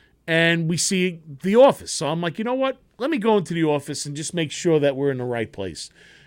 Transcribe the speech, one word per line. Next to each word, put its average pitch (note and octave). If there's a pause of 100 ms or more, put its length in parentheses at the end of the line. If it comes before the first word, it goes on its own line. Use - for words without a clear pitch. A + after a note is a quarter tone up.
(280)
and E3
we F3
see F3+ (200)
the G3
office. B3+
So -
I'm D#3+
like, E3+
"You A3
know A#3+
what? C4 (160)
Let B3+
me D#4+
go G#3+
into F3
the E3+
office D3
and C#3+
just D3+
make E3
sure D#3+
that C#3
we're C#3
in B2+
the B2
right A#2
place." F#2 (380)